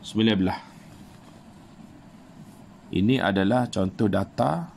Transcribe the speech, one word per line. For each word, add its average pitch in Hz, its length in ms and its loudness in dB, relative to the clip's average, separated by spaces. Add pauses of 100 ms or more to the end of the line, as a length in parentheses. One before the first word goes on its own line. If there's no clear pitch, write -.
sembilan 110 400 2
belas. 90 160 0 (2500)
Ini 110 240 2
adalah 101 480 2
contoh 98 400 0
data 127 560 -2 (100)